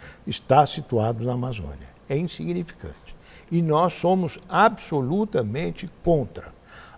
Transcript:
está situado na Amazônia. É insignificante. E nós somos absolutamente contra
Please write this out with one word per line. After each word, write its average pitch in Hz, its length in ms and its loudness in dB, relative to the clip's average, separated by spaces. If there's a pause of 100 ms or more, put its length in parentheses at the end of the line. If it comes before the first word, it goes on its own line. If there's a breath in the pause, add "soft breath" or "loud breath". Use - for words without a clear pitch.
(260 loud breath)
está 135 400 4
situado 113 560 -2
na 123 120 -2
Amazônia. 110 580 -8 (160)
É 139 80 -2
insignificante. 165 1000 -8 (380 loud breath)
E 170 80 2
nós 165 320 4
somos 180 460 0 (100)
absolutamente 170 1400 0 (140)
contra 151 500 0 (460 loud breath)